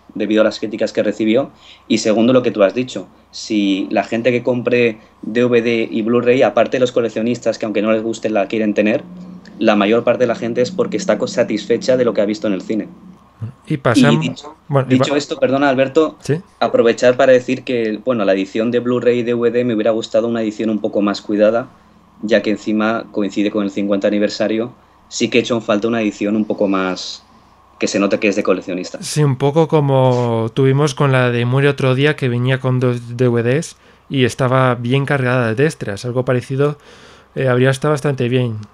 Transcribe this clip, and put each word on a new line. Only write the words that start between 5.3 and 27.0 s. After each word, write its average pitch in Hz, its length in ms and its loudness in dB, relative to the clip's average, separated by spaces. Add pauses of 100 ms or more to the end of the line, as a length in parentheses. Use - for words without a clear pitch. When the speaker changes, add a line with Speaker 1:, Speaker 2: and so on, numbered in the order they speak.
Speaker 1:
V 120 160 4
D 117 300 0
y 113 100 -2
Blu-ray, 120 400 2
aparte 113 360 2
de - 20 -2
los 123 120 0
coleccionistas 117 680 -2
que 113 80 -4
aunque 107 160 -2
no 110 80 0
les 110 100 0
guste 113 300 -4
la 98 160 0
quieren 107 260 0
tener, 107 300 2 (560)
la 110 160 4
mayor 107 280 2
parte 117 200 0
de - 40 4
la 113 80 -2
gente 117 280 -2
es 120 80 -4
porque 110 260 -4
está 107 220 -2
co-, - 80 -2
satisfecha 117 720 0
de 127 80 2
lo 107 100 0
que - 60 0
ha 101 40 0
visto 107 220 -4
en 104 60 0
el 87 100 -6
cine. 107 240 -6 (800)
Speaker 2:
Y 156 100 -2
pasamos 147 480 4
Speaker 1:
Y - 40 -6
dicho, - 260 -14 (140)
Speaker 2:
bueno, 135 200 2
y 131 60 4
Speaker 1:
dicho 131 160 2
Speaker 2:
pa- 143 80 0
Speaker 1:
esto, - 180 -6
perdona, 135 320 2
Alberto, 135 500 2
Speaker 2:
¿Sí? 156 220 -2 (180)
Speaker 1:
aprovechar 120 560 4
para 131 160 4
decir 127 320 2
que, 113 400 -2
bueno, 117 220 -2
la 98 80 4
edición 110 380 -2
de 120 80 0
Blu-ray 123 400 0
y 117 40 -2
D 120 120 -2
V 117 160 0
D 120 140 0
me 120 100 0
hubiera 107 160 2
gustado 110 360 -2
una 117 140 -2
edición 110 300 -2
un 107 80 -2
poco 107 240 -2
más 101 180 -2
cuidada, 110 460 2 (540)
ya 107 200 2
que 117 80 -2
encima 107 640 -2
coincide 101 400 -2
con 104 140 -2
el 98 60 -4
cincuenta 101 360 -2
aniversario, 107 680 -2 (360)
sí 113 200 -2
que 127 80 0
he 117 40 4
hecho 117 140 -2
en 113 60 -4
falta 107 280 -2
una 117 120 -2
edición 104 360 -2
un 107 80 0
poco 104 240 -2
más 92 540 -4 (540)